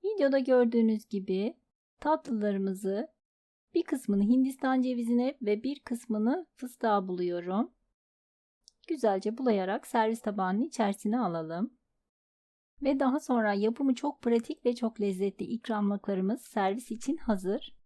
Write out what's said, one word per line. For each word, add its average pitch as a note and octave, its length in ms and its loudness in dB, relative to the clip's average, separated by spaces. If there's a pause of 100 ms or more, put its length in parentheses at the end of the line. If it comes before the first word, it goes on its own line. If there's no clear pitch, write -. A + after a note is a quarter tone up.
Videoda D4+ 360 2
gördüğünüz A#3 680 4
gibi G3 480 -2 (420)
tatlılarımızı G#3 1080 -2 (640)
bir E4+ 100 2
kısmını G#3 400 0
Hindistan C4 580 2
cevizine B3 600 0
ve G#3 220 0
bir C#4 160 -4
kısmını A#3 680 -2 (100)
fıstığa G#3+ 520 -2
buluyorum. F3+ 720 -2 (1080)
Güzelce A3+ 500 0
bulayarak G#3+ 500 0
servis A3+ 340 0
tabağının G3+ 400 -2
içerisine A3 580 -2
alalım. E3+ 540 -2 (1080)
Ve C4+ 180 2
daha C#4 200 2
sonra A3+ 340 2
yapımı A#3 420 2
çok C#4+ 260 -4
pratik A#3 440 0
ve A#3+ 100 2
çok A3+ 260 -4
lezzetli G3 440 -2
ikramlıklarımız G3+ 960 -2
servis G3+ 500 -2
için C4+ 260 -4
hazır. G3 680 -2